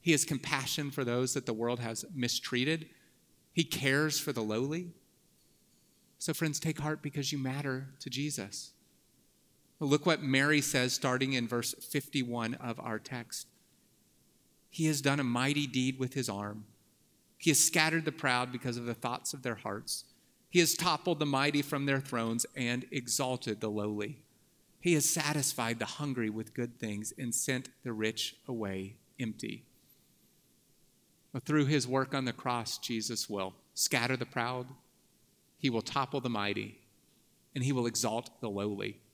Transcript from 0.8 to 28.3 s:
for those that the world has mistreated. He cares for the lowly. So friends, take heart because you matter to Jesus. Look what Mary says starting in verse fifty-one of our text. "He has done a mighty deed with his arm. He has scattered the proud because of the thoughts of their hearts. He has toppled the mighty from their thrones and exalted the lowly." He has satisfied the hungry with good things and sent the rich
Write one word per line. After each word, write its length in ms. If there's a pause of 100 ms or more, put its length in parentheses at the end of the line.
for 140
those 300
that 100
the 80
world 260
has 240 (100)
mistreated. 760 (640)
He 100
cares 560
for 140
the 80
lowly. 480 (1300)
So 140
friends, 260
take 200
heart 220
because 300
you 60
matter 520 (100)
to 100
Jesus. 640 (1080)
Look 260
what 180
Mary 360
says 320
starting 420
in 140
verse 280
fifty-one 800
of 240
our 180
text. 500 (1200)
"He 160
has 120
done 200
a 40
mighty 440
deed 320
with 160
his 120
arm. 380 (720)
He 140
has 80
scattered 440
the 80
proud 400
because 260
of 80
the 100
thoughts 400
of 80
their 120
hearts. 500 (440)
He 100
has 140
toppled 460
the 80
mighty 340
from 240
their 160
thrones 540
and 360
exalted 680
the 80
lowly." 540 (640)
He 60
has 100
satisfied 760
the 60
hungry 440
with 240
good 260
things 380
and 180
sent 320 (160)
the 80
rich 460 (100)